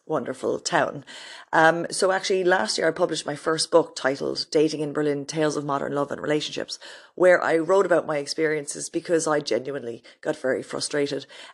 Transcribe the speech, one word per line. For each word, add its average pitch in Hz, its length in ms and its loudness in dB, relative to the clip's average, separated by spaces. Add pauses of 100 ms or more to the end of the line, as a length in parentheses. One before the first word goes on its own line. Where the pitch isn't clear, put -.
wonderful 131 540 -2
town. 143 440 -2 (480)
Um, 165 380 6
so 185 220 2
actually, 190 320 0
last 190 340 2
year 170 100 2
I 160 40 2
published 160 340 -2
my 143 100 -4
first 160 340 -2
book - 260 4
titled 139 540 -2
Dating 151 300 2
in 147 120 -4
Berlin, 143 320 -2
Tales 151 320 -2
of 147 80 -4
Modern 143 280 -2
Love 143 200 -2
and 85 80 -8
Relationships, - 580 -4 (380)
where 180 260 6
I 160 160 2
wrote 180 280 4
about 170 200 2
my 151 120 -2
experiences 151 680 -4
because 165 380 0
I 151 140 2
genuinely 123 640 -6 (160)
got - 160 -4
very 127 260 -2
frustrated. 143 640 -4 (280)